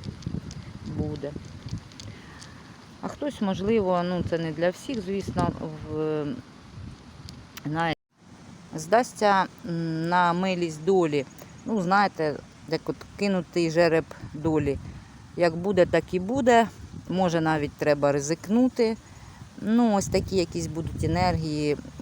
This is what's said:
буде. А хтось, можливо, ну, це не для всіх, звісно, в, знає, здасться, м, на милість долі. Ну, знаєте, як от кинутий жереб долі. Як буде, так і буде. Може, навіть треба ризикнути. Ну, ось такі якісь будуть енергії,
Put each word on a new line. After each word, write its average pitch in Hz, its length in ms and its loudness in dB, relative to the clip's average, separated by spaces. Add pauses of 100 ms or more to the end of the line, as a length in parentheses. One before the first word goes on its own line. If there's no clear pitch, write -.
(960)
буде. 147 340 -6 (1700)
А 185 60 -8
хтось, - 340 -6
можливо, 190 640 2
ну, 175 260 -2
це 170 80 -2
не 160 140 -2
для 165 180 0
всіх, 226 320 -6
звісно, 180 500 -2 (400)
в, 151 340 -2 (1400)
знає, 156 300 0 (800)
здасться, 196 680 2 (240)
м, 165 400 -2
на 175 240 4
милість 175 520 -2
долі. 165 400 4 (400)
Ну, 220 160 0
знаєте, 175 580 2 (300)
як 160 200 -2
от 139 60 -2 (240)
кинутий 175 520 0
жереб 160 340 4 (280)
долі. 151 440 0 (600)
Як 165 180 4
буде, 180 300 4
так 165 280 0
і 185 60 2
буде. 226 480 6 (420)
Може, 170 320 2
навіть 156 300 0
треба 143 400 2
ризикнути. 214 840 0 (640)
Ну, 226 340 4
ось 196 120 2
такі 190 280 0
якісь 170 320 -2
будуть 160 360 -6
енергії, 156 760 0 (240)